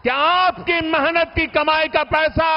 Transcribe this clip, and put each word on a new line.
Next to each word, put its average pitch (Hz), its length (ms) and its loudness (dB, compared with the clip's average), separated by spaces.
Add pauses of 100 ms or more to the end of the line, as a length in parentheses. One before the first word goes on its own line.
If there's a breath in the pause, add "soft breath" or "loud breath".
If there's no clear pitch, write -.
क्या 247 140 0
आपकी 339 640 0
मेहनत 330 520 0
की 330 140 -2
कमाई 311 400 0
का 311 160 0
पैसा 311 420 0 (100)